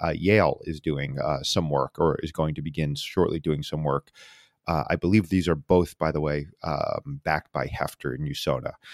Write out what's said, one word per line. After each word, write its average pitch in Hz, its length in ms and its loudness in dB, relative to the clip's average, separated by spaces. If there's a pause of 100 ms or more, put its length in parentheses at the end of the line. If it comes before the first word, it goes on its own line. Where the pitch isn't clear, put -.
uh, 82 100 0
Yale 87 500 4
is 78 180 -6
doing, 71 360 -2
uh, 71 240 -2
some 80 280 0
work, 67 280 0
or 78 180 4
is 80 140 -6
going 78 260 -2
to 76 60 -6
begin 73 320 -2
shortly - 460 0
doing 76 220 0
some 78 220 -6
work. 69 260 -2 (560)
Uh, 80 220 0
I 85 80 2
believe 92 320 4
these 92 180 2
are 85 80 4
both, 87 440 2
by 80 120 2
the 76 120 -2
way, 73 240 -2 (160)
um, - 600 -4
backed 78 300 -2
by 65 140 -4
Heffter - 480 -6
and 73 120 -6
Usona. 65 460 -4 (220)